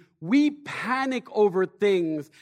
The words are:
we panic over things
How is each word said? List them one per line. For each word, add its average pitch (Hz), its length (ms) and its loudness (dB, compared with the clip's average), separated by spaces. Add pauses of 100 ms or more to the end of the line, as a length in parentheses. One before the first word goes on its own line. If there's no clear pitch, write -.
(200)
we 269 300 2
panic 262 840 -6
over 190 360 2
things 175 640 -2 (100)